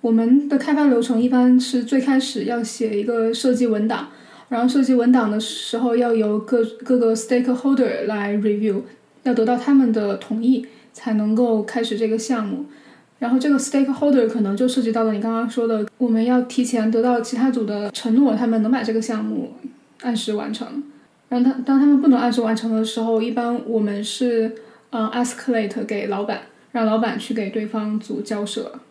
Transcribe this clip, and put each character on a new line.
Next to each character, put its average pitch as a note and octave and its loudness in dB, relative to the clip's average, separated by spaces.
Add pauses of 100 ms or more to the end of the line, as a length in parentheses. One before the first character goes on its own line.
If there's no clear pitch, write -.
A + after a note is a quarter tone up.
我 A#3 0
们 B3 4
的 C#4 0
开 D4 0
发 D4 2
流 A#3+ 4
程 A3+ 0
一 B3 2
般 B3+ 6
是 B3 -2
最 C4 0
开 C4 2
始 A3 -4
要 A#3 -4
写 G#3+ -4
一 G#3 -2
个 A3+ 0
设 B3+ 0
计 B3 2
文 G#3+ 0
档， - -4 (420)
然 A#3 -2
后 B3 2
设 C4+ 2
计 B3+ 4
文 A#3+ 4
档 A#3 4
的 G#3+ 0
时 - -6
候 A#3+ 0
要 A#3+ 2
由 G#3+ 2
各-， A3+ 0 (180)
各 B3+ 2
个 A3+ 2
stakeholder B3 0
来 G3+ -2
review， G#3 0 (400)
要 B3+ -2
得 A#3 2
到 A#3+ 2
他 C#4 2
们 B3 6
的 G3+ -2
同 A3 -6
意 B3 2 (260)
才 - -6
能 G#3+ 0
够 A3+ 0
开 A3+ -4
始 A#3 -4
这 A3+ 0
个 A3 0
项 A3+ -2
目。 G3+ -6 (540)
然 A#3+ -4
后 C4 2
这 C4 0
个 C#4 2
stakeholder C4+ 2
可 A3+ -2
能 G3+ 0
就 B3+ 2
涉 B3+ 0
及 A3+ 0
到 A3+ 0
了 A3 0
你 G3+ -4
刚 A3+ -2
刚 A3+ -2
说 A3+ -2
的， G#3+ 0 (140)
我 B3 0
们 A3+ 2
要 B3 2
提 B3 -2
前 A3 0
得 A3+ 2
到 A#3+ 2
其 A3+ -6
他 B3+ 2
组 A#3 -2
的 G#3 -4
承 A3+ -2
诺， B3+ 4
他 A#3 0
们 A3+ 2
能 A3+ 2
把 B3+ 0
这 A3 -4
个 A3 0
项 A3 -4
目 G#3+ -6 (480)
按 A#3+ -2
时 A3 -4
完 G#3 -4
成。 C#4 -8 (460)
然 B3 0
后 B3 4
他-， C4 2
当 C#4 2
他 C#4+ 4
们 C#4+ 6
不 D#4+ 4
能 B3+ 6
按 A#3+ 0
时 A#3+ 0
完 A3 0
成 A3 -2
的 A3 0
时 A3 -6
候， A3+ 0
一 A#3+ -2
般 A#3+ -2
我 A3+ -2
们 G3+ -2
是， A3+ -2 (340)
呃， A3 -4
escalate A#3+ -4
给 G#3 -6
老 G3+ -4
板， G#3+ -6 (300)
让 A3+ 0
老 A3 2
板 A3 -2
去 - -6
给 G3+ -4
对 G#3+ -6
方 G#3+ -4
组 - -8
交 G#3 -6
涉。 - -8 (200)